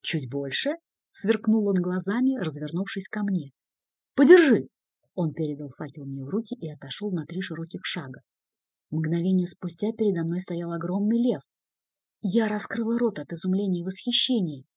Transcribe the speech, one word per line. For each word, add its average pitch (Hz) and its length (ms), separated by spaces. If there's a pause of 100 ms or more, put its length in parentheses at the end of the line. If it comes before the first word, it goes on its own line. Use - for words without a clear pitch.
«Чуть 135 300
больше?» 139 460 (360)
сверкнул 214 560
он 196 80
глазами, 190 640
развернувшись 170 720
ко 208 140
мне. 185 280 (640)
«Подержи!» 294 540 (460)
Он 165 200
передал 151 340
факел 143 380
мне 135 180
в 135 60
руки 226 240
и 156 160
отошёл 151 420
на 160 140
три 180 160
широких 165 420
шага. 135 380 (680)
Мгновение 170 560
спустя 180 460
передо 196 320
мной 175 160
стоял 170 320
огромный 190 460
лев. 240 240 (840)
Я 214 220
раскрыла 220 520
рот 233 200
от 147 140
изумления 185 480
и 170 40
восхищения. 185 800 (120)